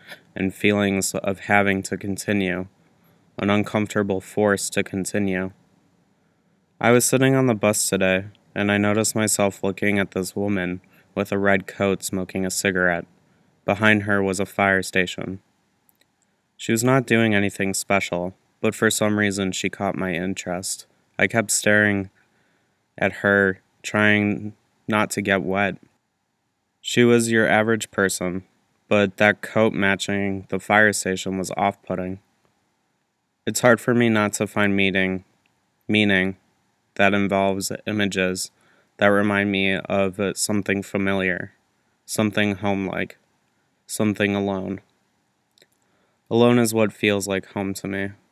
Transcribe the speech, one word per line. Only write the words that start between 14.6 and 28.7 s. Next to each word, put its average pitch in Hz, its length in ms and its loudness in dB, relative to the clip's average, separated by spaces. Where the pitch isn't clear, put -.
station. 92 600 -6
She - 160 -6
was 113 140 2
not 131 200 4
doing 113 300 4
anything 98 380 -2
special, 92 600 -2
but 110 120 0
for 110 160 0
some 104 300 0
reason 98 320 -2
she 92 180 -6
caught 98 280 -4
my 92 160 -4
interest. 92 720 -8
I 101 80 4
kept 110 240 -2
staring 104 580 2
at 98 160 0
her, 98 480 2
trying 104 720 0
not 107 220 0
to - 100 -6
get 98 220 0
wet. 95 360 -2
She - 240 0
was 120 280 4
your 110 180 2
average 110 400 0
person, 92 540 -2